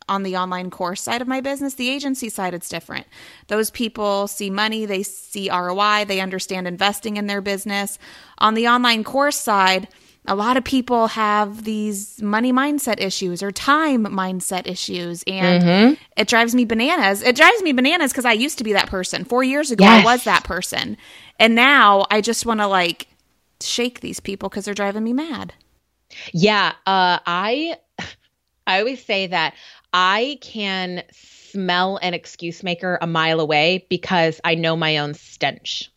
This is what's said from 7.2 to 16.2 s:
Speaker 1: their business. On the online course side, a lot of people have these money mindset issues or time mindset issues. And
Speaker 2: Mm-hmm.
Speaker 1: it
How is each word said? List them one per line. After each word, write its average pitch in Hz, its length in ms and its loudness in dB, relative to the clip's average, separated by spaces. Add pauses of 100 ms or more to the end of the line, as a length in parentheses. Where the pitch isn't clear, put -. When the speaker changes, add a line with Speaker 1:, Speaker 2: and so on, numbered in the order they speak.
Speaker 1:
their 202 140 -4
business. 202 580 -4 (400)
On 214 140 4
the 226 160 2
online 240 360 2
course 277 360 0
side, 190 480 2 (380)
a 190 80 -2
lot 214 220 2
of 254 80 0
people 247 440 2
have 214 560 0
these 214 580 -6
money 214 300 0
mindset 269 480 0
issues 185 420 -4
or 196 100 -4
time 285 520 2
mindset 185 640 -4
issues. 175 600 -8
And 180 360 2
Speaker 2:
Mm-hmm. 196 320 6 (220)
Speaker 1:
it 214 120 0